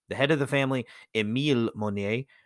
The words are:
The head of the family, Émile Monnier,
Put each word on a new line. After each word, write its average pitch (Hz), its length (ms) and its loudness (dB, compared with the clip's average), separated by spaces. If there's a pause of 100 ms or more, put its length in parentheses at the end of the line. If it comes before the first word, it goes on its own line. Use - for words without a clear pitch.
The 95 80 -8
head 139 160 2
of 147 60 2
the 135 80 0
family, 135 400 0 (280)
Émile 117 600 2
Monnier, 107 500 -4 (220)